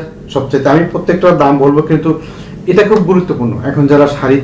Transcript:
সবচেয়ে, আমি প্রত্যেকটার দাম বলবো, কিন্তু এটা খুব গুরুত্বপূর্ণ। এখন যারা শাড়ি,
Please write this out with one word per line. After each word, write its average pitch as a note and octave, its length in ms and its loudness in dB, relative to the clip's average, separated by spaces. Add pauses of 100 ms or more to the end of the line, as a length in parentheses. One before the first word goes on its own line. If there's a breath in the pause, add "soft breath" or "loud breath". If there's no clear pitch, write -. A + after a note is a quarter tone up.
(300)
সবচেয়ে, C3 400 -2
আমি E3 220 2
প্রত্যেকটার E3+ 460 0
দাম C#3+ 200 2
বলবো, C#3+ 240 4
কিন্তু D#3 380 0 (480 loud breath)
এটা F#3 160 4
খুব G#3 140 2
গুরুত্বপূর্ণ। E3 560 0 (120)
এখন C#3+ 220 0
যারা C#3+ 200 4
শাড়ি, C3+ 360 0